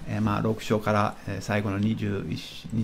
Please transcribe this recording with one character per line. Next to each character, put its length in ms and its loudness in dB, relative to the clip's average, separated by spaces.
え 100 -2
ー、 20 0
ま 180 2
あ、 20 0
六 200 0
章 180 2
か 120 2
ら、 240 4
え 120 -4
ー、 20 -8
最 200 0
後 100 0
の 80 0
二 160 2
十 340 -2
一、 380 -8